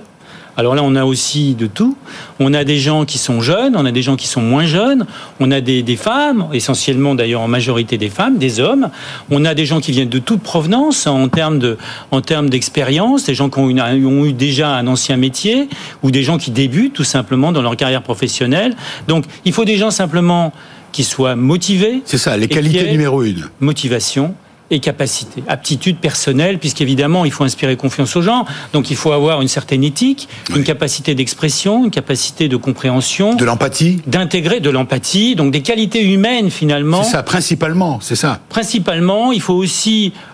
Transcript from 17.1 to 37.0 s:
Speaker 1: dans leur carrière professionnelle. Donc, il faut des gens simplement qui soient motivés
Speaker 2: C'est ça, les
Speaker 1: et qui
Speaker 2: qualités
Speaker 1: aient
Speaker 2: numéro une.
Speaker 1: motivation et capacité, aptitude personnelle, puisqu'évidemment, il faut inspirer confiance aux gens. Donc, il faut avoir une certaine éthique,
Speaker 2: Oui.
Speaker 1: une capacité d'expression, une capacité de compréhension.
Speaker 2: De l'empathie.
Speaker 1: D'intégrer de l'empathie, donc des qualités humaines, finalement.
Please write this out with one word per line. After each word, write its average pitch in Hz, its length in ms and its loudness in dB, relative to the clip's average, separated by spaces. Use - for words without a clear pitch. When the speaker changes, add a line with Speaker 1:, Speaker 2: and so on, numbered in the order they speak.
Speaker 1:
dans 147 80 2
leur 120 160 0
carrière 131 260 0
professionnelle. 160 720 0
Donc, 160 160 0
il 180 80 2
faut 226 120 2
des 208 120 2
gens 214 120 2
simplement 175 600 2
qui 139 140 -2
soient 127 320 0
motivés 185 680 2
Speaker 2:
C'est - 140 -2
ça, 120 180 0
les 104 80 0
Speaker 1:
et 117 60 0
qui 151 60 0
Speaker 2:
qualités 160 340 2
Speaker 1:
aient - 20 2
Speaker 2:
numéro 139 320 2
une. 87 220 -2
Speaker 1:
motivation 135 760 0
et 147 60 0
capacité, 131 720 -4
aptitude 151 480 -2
personnelle, 151 600 0
puisqu'évidemment, 147 680 2
il 139 80 2
faut 190 100 -2
inspirer 135 320 0
confiance 131 400 -2
aux 175 60 2
gens. 226 240 2
Donc, 143 180 0
il 147 60 -2
faut 156 160 0
avoir 147 300 2
une 131 80 0
certaine 135 340 0
éthique, 247 460 0
Speaker 2:
Oui. 147 100 0
Speaker 1:
une 139 40 2
capacité 147 500 -2
d'expression, 156 680 0
une 226 80 2
capacité - 560 -2
de 127 80 2
compréhension. 131 800 0
Speaker 2:
De 175 80 2
l'empathie. 139 640 0
Speaker 1:
D'intégrer 180 540 0
de 143 80 2
l'empathie, 139 680 0
donc 143 160 2
des 147 100 0
qualités 220 400 0
humaines, 202 480 2
finalement. 151 540 0